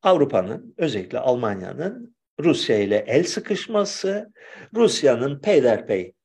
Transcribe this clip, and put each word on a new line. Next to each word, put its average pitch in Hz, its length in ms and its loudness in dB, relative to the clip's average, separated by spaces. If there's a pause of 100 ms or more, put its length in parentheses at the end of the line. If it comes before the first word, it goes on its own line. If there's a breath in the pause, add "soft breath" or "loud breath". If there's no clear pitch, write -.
Avrupa'nın, 127 720 0
özellikle 117 420 -4
Almanya'nın 123 960 -4 (240)
Rusya 143 380 2
ile 104 280 2
el 139 180 2
sıkışması, 202 1080 -4 (420 loud breath)
Rusya'nın 143 680 2
peyderpey 117 760 2 (100)